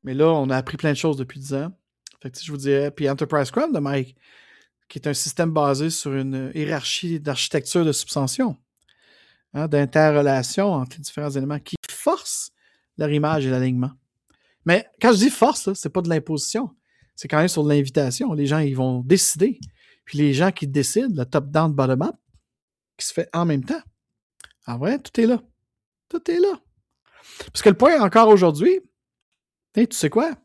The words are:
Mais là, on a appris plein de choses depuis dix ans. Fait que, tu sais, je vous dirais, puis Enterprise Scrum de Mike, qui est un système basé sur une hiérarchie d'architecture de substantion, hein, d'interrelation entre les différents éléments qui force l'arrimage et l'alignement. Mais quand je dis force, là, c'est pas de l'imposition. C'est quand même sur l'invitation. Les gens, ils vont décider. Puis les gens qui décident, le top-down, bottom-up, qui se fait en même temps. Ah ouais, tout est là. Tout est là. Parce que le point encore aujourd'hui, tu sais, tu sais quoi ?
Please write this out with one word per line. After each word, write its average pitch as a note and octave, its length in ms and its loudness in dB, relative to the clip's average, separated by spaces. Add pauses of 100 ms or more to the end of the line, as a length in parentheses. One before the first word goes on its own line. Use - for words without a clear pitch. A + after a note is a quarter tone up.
Mais C3 100 -8
là, D3 160 4
on D3 200 2
a C3 80 0
appris B2+ 200 -6
plein D#3 140 0
de C#3 60 -2
choses D#3 180 -2
depuis C3 240 -10
dix C#3 140 -10
ans. D3 180 -6 (500)
Fait C3+ 80 -14
que, C3 60 -20
tu - 60 -16
sais, - 40 -14
je D#3+ 60 -12
vous C#3+ 60 -10
dirais, C#3 340 0
puis C#3+ 180 -4
Enterprise C#3 380 -2
Scrum D#4 240 -2
de F#3+ 80 -2
Mike, C#3 380 -4 (720)
qui C#3+ 100 -14
est C#3 80 -8
un D3 60 -2
système E3 380 -2
basé D3 380 2
sur D3+ 240 -6
une C3+ 400 -6
hiérarchie D#3 680 -6
d'architecture D3+ 680 -2
de D#3 60 0
substantion, D3 680 -4 (960)
hein, D3+ 140 -4
d'interrelation D3 1040 2
entre C3 240 -4
les D3+ 60 -16
différents D3 260 -8
éléments C#3 300 -6
qui - 160 -14 (140)
force - 600 -6 (460)
l'arrimage D3+ 480 0
et C3 40 -2
l'alignement. B2+ 420 -2 (760)
Mais F3 220 2 (140)
quand A#3 120 6
je G#3 40 4
dis A3+ 120 4
force, - 380 0
là, G3 80 -4
c'est - 140 -8
pas F#3 120 -2
de E3+ 80 -4
l'imposition. E3 680 -4 (400)
C'est - 120 -16
quand - 100 0
même F3+ 100 4
sur D#3+ 160 -2
l'invitation. D3 680 0
Les C#3+ 120 -2
gens, D3 140 0
ils C#3 160 0
vont B2+ 260 -2
décider. F3 580 2 (460)
Puis - 120 -8
les D3 160 2
gens F3 180 2
qui D#3+ 160 -8
décident, E3 480 0
le B2+ 100 -2
top-down, D3 480 0
bottom-up, C3 420 0 (840)
qui - 100 -10
se - 60 -10
fait - 200 -6
en E3+ 120 0
même C#3+ 180 0
temps. D#4 180 -6 (840)
Ah A#2+ 120 -8
ouais, G#3 220 -2
tout - 200 -6
est A3+ 60 4
là. A#3 160 2 (680)
Tout E4+ 200 -6
est E4+ 100 0
là. F#4+ 200 2 (920)
Parce - 100 -8
que G#3+ 80 8
le G3 80 4
point D4+ 240 6
encore A3 260 6
aujourd'hui, G3+ 540 6 (920)
tu G#3 80 2
sais, A#3 60 4
tu - 80 -8
sais D#3 140 0
quoi ? C#4 360 0